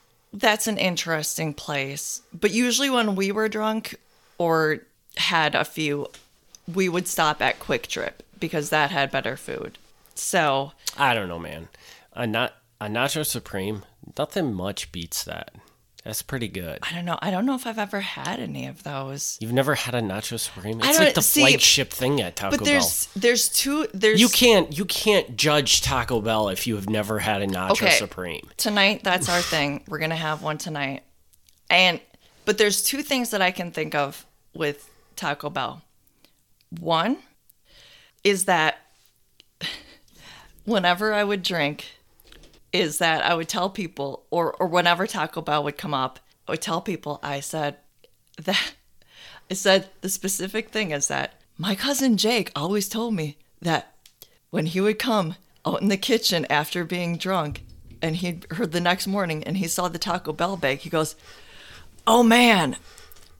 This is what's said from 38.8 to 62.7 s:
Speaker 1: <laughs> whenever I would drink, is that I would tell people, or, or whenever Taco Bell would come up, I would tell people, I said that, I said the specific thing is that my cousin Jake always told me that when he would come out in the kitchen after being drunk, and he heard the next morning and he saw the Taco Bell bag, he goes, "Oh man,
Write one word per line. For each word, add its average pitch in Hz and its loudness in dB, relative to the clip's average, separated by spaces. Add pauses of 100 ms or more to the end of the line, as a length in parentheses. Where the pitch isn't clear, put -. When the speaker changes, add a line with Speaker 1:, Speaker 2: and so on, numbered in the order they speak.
Speaker 1:
<laughs> - -8 (960)
whenever 196 2
I 208 2
would 202 0
drink, 151 -2 (840)
is 170 0
that 160 2
I 175 2
would 165 -4
tell 190 -2
people, 156 -8
or, 165 0
or - 0
whenever 175 4
Taco 160 -4
Bell 151 0
would 147 -6
come 151 -8
up, 131 -2 (300)
I - -4
would 160 -4
tell 180 -2
people, 147 -6
I 143 -6
said 147 -4 (640)
that, - -2 (800)
I 185 -6
said 190 4 (100)
the 196 -6
specific 190 -4
thing 214 -4
is 143 -2
that 139 -4 (240)
my 190 -2
cousin 262 2
Jake 214 2
always 196 -2
told 233 -4
me 156 -4 (240)
that 165 -2 (560)
when 160 -2
he 170 -2
would 214 2
come 208 0 (320)
out - 0
in 196 2
the 196 2
kitchen 196 0
after 151 0
being 170 -4
drunk, 165 -2 (380)
and 165 -2
he 175 -4 (120)
heard 160 -2
the 175 0
next 175 0
morning 180 -2
and 185 -4
he 180 -2
saw 180 -2
the 170 -6
Taco 175 -4
Bell 175 -2
bag, 139 0
he 165 -12
goes, 156 0 (920)
"Oh 233 8
man, 226 6 (640)